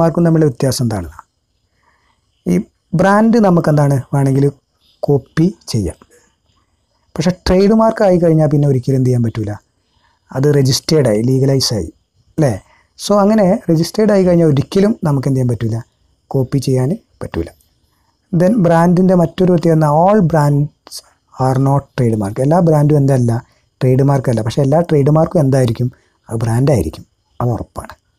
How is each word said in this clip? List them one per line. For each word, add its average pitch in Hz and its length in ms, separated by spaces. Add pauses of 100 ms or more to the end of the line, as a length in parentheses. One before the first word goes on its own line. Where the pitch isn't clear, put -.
മാർക്കും 165 260
തമ്മിലുള്ള 156 240
വ്യത്യാസം 127 360
എന്താണ്? 98 220 (1400)
ഈ - 20 (460)
brand 214 460
നമുക്ക് 170 260
എന്താണ് 143 240 (180)
വേണമെങ്കിൽ 139 300 (640)
copy 143 400 (260)
ചെയ്യാം, 98 260 (1160)
പക്ഷേ 175 180 (140)
trade 196 340
mark 226 280
ആയി 185 140
കഴിഞ്ഞാൽ 156 300
പിന്നെ 147 200
ഒരിക്കലും 131 280
എന്ത് 127 100
ചെയ്യാൻ 120 160
പറ്റൂല, 107 260 (840)
അത് 135 100 (120)
registered 135 520
ആയി, 107 100 (100)
ലീഗലൈസ് 131 480
ആയി, 82 120 (460)
അല്ലേ? 139 180 (500)
So - 80 (100)
അങ്ങനെ 214 220 (240)
registered 170 460
ആയി 190 120
കഴിഞ്ഞാൽ 170 260
ഒരിക്കലും 190 400 (140)
നമുക്ക് 139 220
എന്ത് 131 100
ചെയ്യാൻ 127 140
പറ്റൂല, 113 240 (560)
copy 135 340
ചെയ്യാൻ 131 240 (320)
പറ്റൂല. - 260 (920)
Then 180 120 (140)
ബ്രാൻഡിൻ്റെ 175 560
മറ്റൊരു 175 320
പ്രത്യേകത, 165 340 (140)
all 202 160 (120)
brands 147 680 (500)
are 131 200
not 139 160 (140)
trademark. 110 480
എല്ലാ 156 140 (100)
ബ്രാൻഡും 151 320
എന്തല്ല, 131 320 (480)
trade 131 300
mark 139 220
അല്ല. 113 140
പക്ഷേ 120 200
എല്ലാ 147 120 (120)
trade 147 260
മാർക്കും 160 280
എന്തായിരിക്കും, 127 440 (400)
അത് 113 160
ബ്രാൻഡായിരിക്കും, 120 600 (360)
അത് 120 160
ഉറപ്പാണ്. - 380 (240)